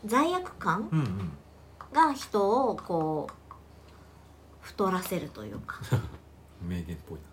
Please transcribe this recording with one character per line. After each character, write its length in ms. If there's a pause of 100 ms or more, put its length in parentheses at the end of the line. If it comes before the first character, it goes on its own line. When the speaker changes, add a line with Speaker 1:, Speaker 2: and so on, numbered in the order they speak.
Speaker 1:
罪 300
悪 200
感 380
Speaker 2:
う 40
ん 40
う 20
ん。 300 (600)
Speaker 1:
が 200
人 560
を 80
こ 540
う、 240 (1040)
太 300
ら 120
せ 160
る 120
と 140
い 80
う 80
か。 200 (420)
Speaker 2:
<laughs> 400
名 200
言 120
っ 40 (100)
ぽ 80
い 20 (140)